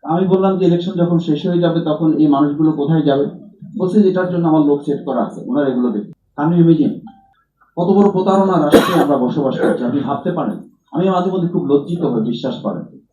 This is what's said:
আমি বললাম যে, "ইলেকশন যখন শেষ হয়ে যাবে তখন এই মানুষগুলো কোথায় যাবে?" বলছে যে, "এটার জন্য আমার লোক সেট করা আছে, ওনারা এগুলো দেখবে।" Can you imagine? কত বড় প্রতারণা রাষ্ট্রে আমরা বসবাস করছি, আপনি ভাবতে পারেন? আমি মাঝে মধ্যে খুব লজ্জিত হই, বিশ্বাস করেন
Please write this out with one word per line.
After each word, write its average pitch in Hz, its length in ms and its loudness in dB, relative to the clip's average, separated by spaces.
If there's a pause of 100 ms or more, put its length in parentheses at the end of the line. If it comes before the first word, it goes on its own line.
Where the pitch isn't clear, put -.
আমি 180 220 0
বললাম 190 320 2
যে, 180 80 0
"ইলেকশন 175 260 0
যখন 175 260 0
শেষ 151 280 -2
হয়ে 175 140 0
যাবে 165 200 0
তখন 156 320 0
এই 147 140 2
মানুষগুলো 147 460 2
কোথায় 151 300 0
যাবে?" 139 240 2 (520)
বলছে 185 240 2
যে, 190 80 4
"এটার 180 200 -2
জন্য 170 180 0
আমার 156 160 4
লোক 143 180 2
সেট 139 220 -6
করা 123 180 -4
আছে, - 240 -8
ওনারা 139 220 0
এগুলো 123 220 -2
দেখবে।" 104 220 -6 (240)
Can 151 160 0
you 175 120 4
imagine? 147 340 2 (800)
কত 170 100 -2
বড় 196 240 4
প্রতারণা 190 560 0
রাষ্ট্রে 151 360 4
আমরা 143 160 2
বসবাস 127 420 -2
করছি, - 240 0
আপনি 139 160 -2
ভাবতে - 320 -4
পারেন? 120 260 -4 (340)
আমি 185 180 0
মাঝে 180 200 0
মধ্যে 180 180 -2
খুব 170 160 -2
লজ্জিত 143 360 0
হই, 120 200 -2
বিশ্বাস 117 420 -4
করেন 90 200 -8 (300)